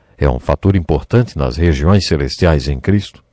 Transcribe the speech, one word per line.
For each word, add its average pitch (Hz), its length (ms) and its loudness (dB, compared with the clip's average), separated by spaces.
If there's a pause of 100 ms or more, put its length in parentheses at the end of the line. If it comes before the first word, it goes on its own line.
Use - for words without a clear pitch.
(160)
é 71 140 0
um 62 80 -2
fator 95 380 0
importante 87 600 -2
nas 65 200 -2
regiões 85 500 2
celestiais 71 600 0
em 67 100 -4
Cristo. 98 540 -2